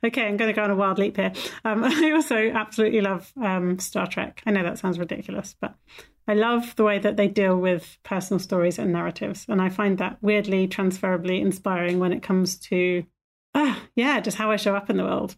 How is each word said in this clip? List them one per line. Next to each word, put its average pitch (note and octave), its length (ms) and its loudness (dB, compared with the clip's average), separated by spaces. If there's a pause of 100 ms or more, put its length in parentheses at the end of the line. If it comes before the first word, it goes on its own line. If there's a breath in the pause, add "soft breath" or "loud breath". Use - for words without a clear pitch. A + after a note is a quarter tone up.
Okay, A#3 200 0
I'm G#3 120 -2
gonna A3 160 2
go G#3+ 100 0
on G3+ 80 0
a G3 40 2
wild F#3+ 240 2
leap G3+ 180 0
here. F#3+ 160 0 (320 loud breath)
Um, A3 180 0
<laughs> - 0 -
I D#4 280 4
also B3 380 2
absolutely A3 520 0
love, F#3+ 300 -2 (100)
um, F#3 380 0
Star F#3+ 280 -4
Trek. - 380 -8
I A3 60 2
know G3 120 2
that E3+ 160 -4
sounds F3 200 -2
ridiculous, - 600 -8
but - 160 -8 (520 loud breath)
I G#3+ 60 0
love A#3 420 2
the A3 80 4
way G#3 160 4
that G#3 180 2
they G3+ 100 4
deal G3 300 4
with F3+ 460 0
personal F#3+ 360 -2
stories F3 400 0
and F#3+ 140 0
narratives. F3 560 -6
And G3 120 2
I F#3 80 2
find G3 280 0
that F#3 240 -4
weirdly G3+ 460 2
transferably F#3 720 -2
inspiring F3+ 580 0
when F3+ 140 2
it - 100 -4
comes F#3 360 0
to, F3+ 440 0 (500)
ah, C#4 280 0 (140)
yeah, B3 260 2
just A3 160 -4
how G#3+ 140 0
I G#3+ 40 4
show G3+ 200 0
up G3+ 140 -4
in G3 60 0
the F#3 80 0
world, F#3+ 340 -4